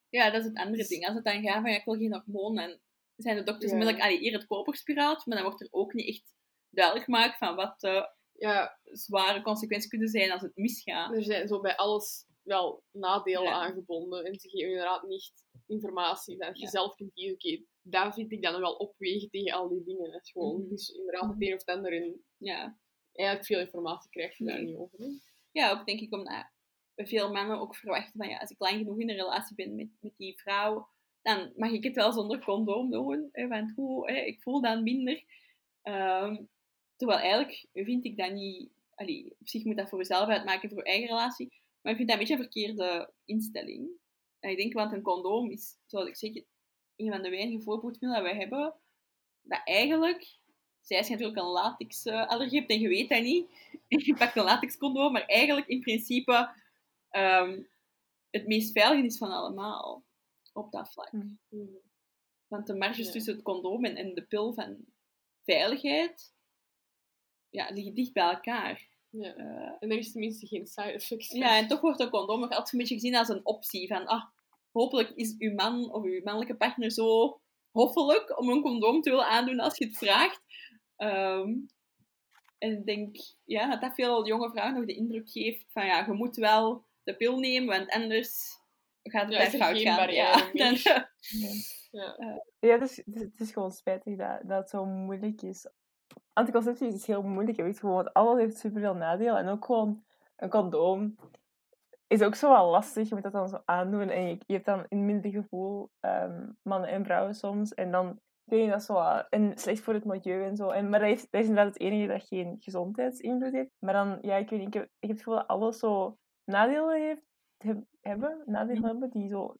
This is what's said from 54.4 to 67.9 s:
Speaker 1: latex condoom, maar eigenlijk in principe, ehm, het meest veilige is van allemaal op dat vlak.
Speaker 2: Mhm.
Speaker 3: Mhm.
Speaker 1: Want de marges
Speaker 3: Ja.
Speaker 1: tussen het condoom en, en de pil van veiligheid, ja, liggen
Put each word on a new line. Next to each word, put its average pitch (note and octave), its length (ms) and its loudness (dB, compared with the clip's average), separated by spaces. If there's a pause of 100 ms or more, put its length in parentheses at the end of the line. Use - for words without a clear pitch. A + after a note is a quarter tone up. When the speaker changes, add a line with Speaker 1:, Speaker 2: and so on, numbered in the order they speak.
Speaker 1:
latex A#3+ 340 4
condoom, C#4 340 2
maar A3+ 140 0
eigenlijk C#4+ 420 4
in B3+ 120 -2
principe, A#3+ 720 2 (560)
ehm, F#3+ 520 4 (680)
het G3+ 160 -4
meest G#3+ 260 2
veilige B3+ 340 6
is A3+ 120 -4
van G3+ 120 -4
allemaal G3 720 -8 (480)
op G#3+ 200 -12
dat - 200 -10
vlak. - 200 -14
Speaker 2:
Mhm. G#3 220 -8 (140)
Speaker 3:
Mhm. G#3 180 -12 (800)
Speaker 1:
Want G#3 200 -10
de G#3 80 -4
marges A3 320 -2
Speaker 3:
Ja. - 60 -8
Speaker 1:
tussen A3 220 -4
het - 80 -14
condoom F#3+ 420 -2
en, G3 120 -2
en F#3+ 180 -8
de E3+ 80 -8
pil G#3+ 320 -2
van G#3 220 -10 (680)
veiligheid, C#4 880 0 (1200)
ja, - 200 -6
liggen G3+ 240 -8